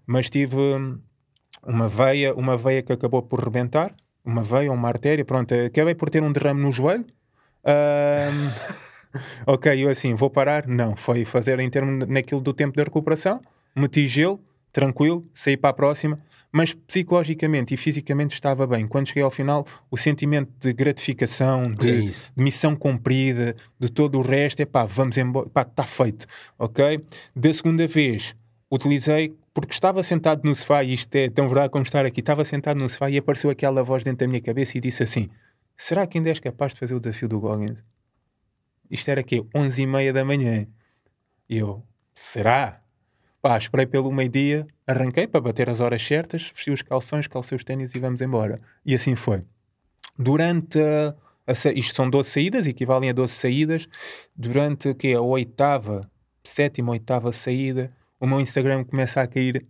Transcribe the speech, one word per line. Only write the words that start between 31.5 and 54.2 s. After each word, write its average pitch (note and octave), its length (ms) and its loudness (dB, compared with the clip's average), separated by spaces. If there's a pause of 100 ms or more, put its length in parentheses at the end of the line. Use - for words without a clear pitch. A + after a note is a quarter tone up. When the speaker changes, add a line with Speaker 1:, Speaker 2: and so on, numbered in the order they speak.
Speaker 1:
como C#3 140 0
estar C#3 220 0
aqui, B2 140 -4
estava D3 260 0
sentado D3 320 -2
no C3+ 100 -2
sofá C#3 220 -4
e C#3 80 2
apareceu C3+ 320 0
aquela C3+ 340 0
voz B2+ 200 0
dentro B2+ 160 -4
da B2+ 80 2
minha B2+ 120 0
cabeça B2+ 380 -4
e - 20 -2
disse B2 220 -2
assim, A2 260 -2 (480)
"Será F#3 300 -2
que F3 100 -8
ainda E3 140 0
és D#3+ 100 -2
capaz C#3 320 -4
de - 80 -20
fazer B2+ 140 -4
o B2 60 -4
desafio A#2 280 -6
do A2 100 -2
Goggins?" G#2+ 460 -4 (1040)
Isto - 200 -6
era C#3 120 0
quê? A#2+ 200 -2 (120)
Onze C#3 280 0
e C3+ 40 0
meia C3+ 260 0
da C3 120 0
manhã. B2 420 0 (840)
E A2+ 100 -2
eu, G#2 240 -4 (320)
"Será?" A#2 640 -2 (640)
Pá, A#2+ 160 2
esperei C3 280 0
pelo C3+ 260 0
meio-dia, C#3 540 0 (200)
arranquei B2+ 400 0
para D#3+ 140 2
bater A#2+ 280 -2
as A#2 120 -4
horas A#2+ 200 0
certas, E3 540 -4
vesti - 160 -8
os C#3 100 -2
calções, C#3+ 460 -4
calcei C3 300 -8
os B2 80 -8
ténis C3 300 -6
e C3 40 -6
vamos B2+ 240 -4
embora. A#2 380 -2 (260)
E C3+ 80 2
assim B2 220 0
foi. G2 280 -2 (720)
Durante D#3+ 640 0
a, D3+ 340 0 (320)
a B2+ 80 0
sa-, C#3 180 2
isto B2+ 200 -2
são B2+ 160 0
doze C3+ 220 2
saídas, F#3+ 380 0
equivalem C3 420 0
a - 20 -2
doze B2 200 0
saídas. D#3 560 0 (480)